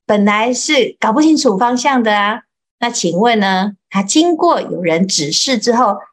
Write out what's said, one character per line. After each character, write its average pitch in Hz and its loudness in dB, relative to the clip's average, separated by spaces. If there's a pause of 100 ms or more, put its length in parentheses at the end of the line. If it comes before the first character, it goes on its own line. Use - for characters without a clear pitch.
本 208 2
来 220 0
是 269 -2
搞 220 0
不 294 2
清 311 4
楚 220 0
方 247 0
向 254 0
的 214 0
啊， 208 -2 (400)
那 240 -2
请 175 -4
问 226 2
呢， 196 -2 (120)
他 196 -2
经 320 2
过 320 0
有 170 -8
人 175 0
指 156 -4
示 262 -2
之 233 0
后， 226 0 (180)